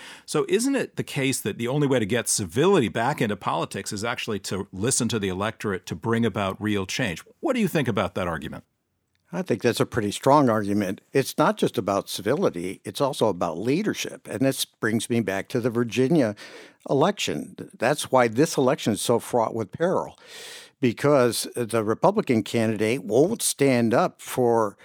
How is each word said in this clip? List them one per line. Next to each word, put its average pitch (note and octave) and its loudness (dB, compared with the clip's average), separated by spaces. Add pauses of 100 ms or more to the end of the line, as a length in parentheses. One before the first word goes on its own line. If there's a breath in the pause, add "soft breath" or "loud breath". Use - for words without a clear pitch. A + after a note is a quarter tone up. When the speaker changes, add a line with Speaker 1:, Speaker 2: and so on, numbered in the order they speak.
(240 loud breath)
Speaker 1:
So D3 -2
isn't A#3 0
it G#3+ -4
the - -4
case C3+ -2
that G#2 -4
the A#2 -4
only D3 2
way C3 4
to A2 0
get A2+ -2
civility A#2+ 2
back A#2+ -2
into G#2 0
politics B2+ -6
is G#2 -6
actually A#2 -4
to G2 -6
listen A#2 0
to A#2 0
the G2 -2
electorate G2 -4
to - -8
bring A2+ 0
about G2 -2
real G2+ -2
change? F#2+ -4 (180)
What D#4+ -2
do A#3+ 0
you G3 2
think C#3 0
about G#2 0
that F#2 -2
argument? G2 -8 (640)
Speaker 2:
I F3+ -6
think A#2 -2
that's A#2 0
a B2 4
pretty G#2 -2
strong C3+ 4
argument. G#2 0 (100)
It's C3+ 0
not F#3+ 2
just - 0
about G2 -2
civility. G2 -2
It's G#2+ -4
also C3+ 2
about F2 -2
leadership. D#3+ -4
And G#2+ -6
this C3+ 0
brings - -2
me A#2 2
back F#2+ -4
to B2 -2
the A#2+ -2
Virginia A#2+ 2 (540 loud breath)
election. C#3 0 (240)
That's C3+ 0
why B2 6
this B2+ 2
election C3 2
is - -4
so A#2+ 2
fraught A2+ 0
with A2+ -6
peril, C#3 -2 (640 loud breath)
because B2+ 2
the A2+ -2
Republican A#2 2
candidate A2 0
won't D3 2
stand A#2+ 2
up D#3+ 0
for A2+ 2